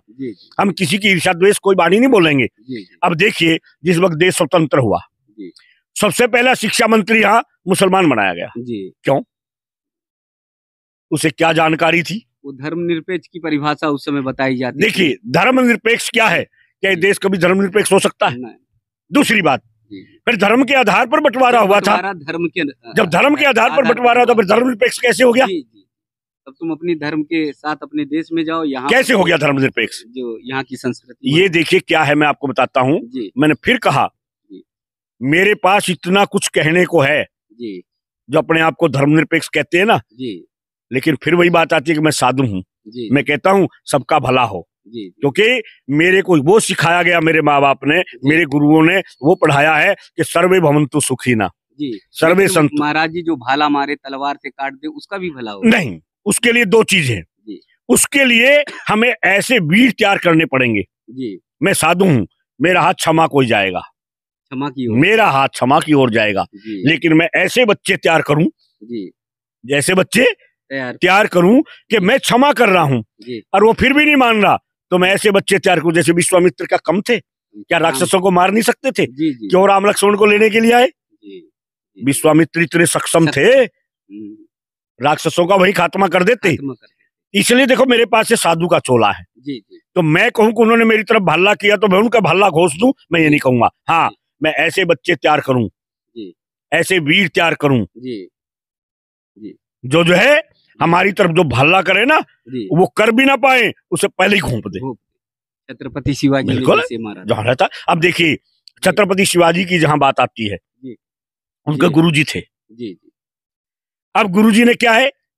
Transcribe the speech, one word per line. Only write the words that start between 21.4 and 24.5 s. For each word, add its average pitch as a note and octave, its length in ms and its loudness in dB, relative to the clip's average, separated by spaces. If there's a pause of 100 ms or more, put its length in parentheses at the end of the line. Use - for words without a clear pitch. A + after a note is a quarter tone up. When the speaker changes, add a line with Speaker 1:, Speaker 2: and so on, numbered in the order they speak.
Speaker 1:
जब G3+ 60 2
Speaker 2:
हुआ G3+ 120 4
था। G3+ 160 2
Speaker 1:
बंटवारा G3 180 -4
धर्म E3 340 -6
के, F3 140 -6
अ, - 340 -10
Speaker 2:
जब G#3 100 2
धर्म G#3 300 2
के D4 100 -2
आधार A#3 240 2
पर D#4 40 -4
Speaker 1:
आधार D4 100 2
पर A3+ 60 0
Speaker 2:
बंटवारा A#3+ 320 2
हुआ, B3 40 4
तो A#3+ 80 2
फिर A3 120 2
Speaker 1:
हुआ। G3 100 2